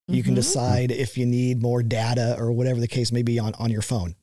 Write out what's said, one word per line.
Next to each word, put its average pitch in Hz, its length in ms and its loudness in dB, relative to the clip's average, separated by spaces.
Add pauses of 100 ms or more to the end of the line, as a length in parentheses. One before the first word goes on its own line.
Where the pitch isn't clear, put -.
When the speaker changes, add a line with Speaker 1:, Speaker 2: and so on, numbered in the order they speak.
Speaker 1:
You 127 160 2
can 127 80 2
Speaker 2:
Mm-hmm. 123 60 4
Speaker 1:
decide 123 540 2
if 123 260 -4
you 123 80 0
need 123 360 2
more 120 200 2
data 117 560 0
or 117 140 -2
whatever 123 300 0
the 120 60 0
case 117 260 -2
may 120 80 2
be 117 180 0
on, 110 140 -2
on 117 160 -2
your 107 140 0
phone 92 400 -4